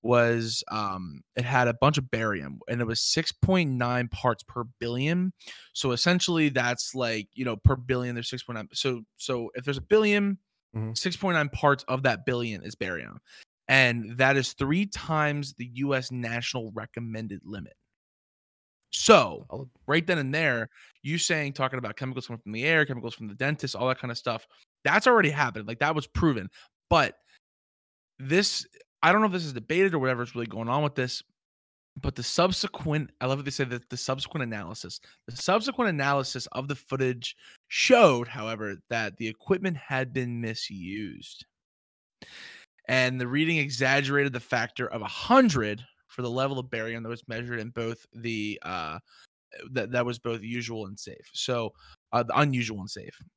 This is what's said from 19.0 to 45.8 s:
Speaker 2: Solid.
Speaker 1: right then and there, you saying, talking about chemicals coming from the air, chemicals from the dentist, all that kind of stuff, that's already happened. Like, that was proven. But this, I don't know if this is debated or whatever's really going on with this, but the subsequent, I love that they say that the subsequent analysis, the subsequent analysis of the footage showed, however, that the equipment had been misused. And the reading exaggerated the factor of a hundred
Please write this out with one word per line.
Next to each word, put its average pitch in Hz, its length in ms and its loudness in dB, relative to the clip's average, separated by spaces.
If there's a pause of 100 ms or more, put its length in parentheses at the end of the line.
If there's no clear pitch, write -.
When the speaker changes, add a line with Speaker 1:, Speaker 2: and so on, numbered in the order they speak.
Speaker 2:
Solid. 135 200 -10 (160)
Speaker 1:
right 160 220 2
then 180 100 2
and 135 160 -2
there, 131 360 0 (340)
you 151 140 -2
saying, 151 340 0
talking 131 260 -2
about 110 200 -6
chemicals 131 300 -6
coming 117 140 -10
from 104 120 -10
the 113 100 -4
air, 156 220 4
chemicals 120 280 -8
from 113 140 -12
the 101 80 -12
dentist, 139 400 -4
all 123 140 0
that 127 100 -2
kind 123 120 -6
of 120 60 -8
stuff, - 300 -6 (380)
that's 180 220 4
already 214 220 6
happened. 120 380 -2
Like, 113 120 -8
that 151 140 2
was 151 140 -2
proven. 123 420 2 (400)
But 151 260 4 (1000)
this, 160 480 2 (380)
I 165 80 8
don't 208 80 6
know 220 80 4
if 180 60 0
this 175 100 -2
is 147 80 -6
debated 165 420 2
or 156 60 2
whatever's 123 360 0
really 117 120 -4
going 110 220 -6
on 143 140 2
with 139 120 -2
this, 127 260 -2 (800)
but - 140 -4
the 120 80 -8
subsequent, 160 960 0
I 127 60 -4
love 135 140 0
that 143 40 -8
they 135 80 -4
say 135 140 -2
that 120 240 -8
the 123 80 -8
subsequent 135 460 -4
analysis, 104 580 -8 (260)
the 120 80 -14
subsequent 220 540 0
analysis 139 640 0
of 135 160 -6
the 143 60 -2
footage 127 600 -2 (320)
showed, 147 600 6
however, 107 480 -6 (120)
that 110 280 -2
the 113 100 -2
equipment 185 480 -2
had 131 380 -4
been 120 260 -4
misused. 101 1080 -8 (1400)
And 127 320 2
the 123 80 -2
reading 156 300 2
exaggerated 139 760 2
the 123 80 -6
factor 120 480 -4
of 113 140 -6
a 107 60 -6
hundred 135 760 4 (240)